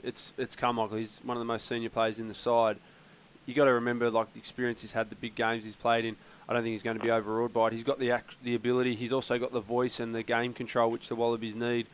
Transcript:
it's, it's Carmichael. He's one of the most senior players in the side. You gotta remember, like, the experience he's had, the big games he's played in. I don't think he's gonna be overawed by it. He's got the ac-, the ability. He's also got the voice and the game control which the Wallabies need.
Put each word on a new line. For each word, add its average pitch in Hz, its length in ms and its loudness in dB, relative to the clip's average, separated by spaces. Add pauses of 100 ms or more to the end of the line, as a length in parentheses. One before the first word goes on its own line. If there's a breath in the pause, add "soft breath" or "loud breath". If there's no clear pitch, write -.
it's, - 340 -10
it's 120 180 -6
Carmichael. 113 420 0
He's 110 260 -6
one 123 120 -4
of 120 60 -4
the 117 40 -6
most 117 220 -4
senior 117 220 -4
players 113 300 0
in 113 80 -8
the 104 80 -10
side. 117 420 4 (680 soft breath)
You 123 80 -10
gotta 139 200 6
remember, 120 360 2
like, 110 220 2
the - 80 -18
experience 120 400 -4
he's - 140 -12
had, 113 160 -2
the - 80 -14
big 107 180 -10
games 113 300 0
he's 110 100 -12
played 117 300 2
in. 113 100 -4 (320 soft breath)
I - 60 -2
don't 120 100 2
think 113 100 -2
he's 107 80 -6
gonna 113 180 -2
be 113 120 0
overawed 113 400 0
by 113 160 4
it. 110 60 0
He's 113 100 -8
got 139 160 0
the 123 120 2
ac-, - 300 -2
the 120 140 0
ability. 123 400 2
He's 113 160 -6
also 131 260 0
got 120 140 -4
the 123 80 -2
voice 120 400 0
and 117 160 -4
the 113 80 -4
game 120 300 0
control 117 360 2
which 117 200 -4
the 123 60 -4
Wallabies 113 380 0
need. 117 400 0